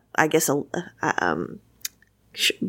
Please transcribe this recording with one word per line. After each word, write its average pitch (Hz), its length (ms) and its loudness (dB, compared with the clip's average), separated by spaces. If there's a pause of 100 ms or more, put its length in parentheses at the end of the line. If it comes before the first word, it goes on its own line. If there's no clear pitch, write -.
(160)
I 156 120 4
guess, 156 200 2
a, 143 140 2 (400)
a, - 240 0
um, 85 340 -4 (760)
sh-, - 180 0 (180)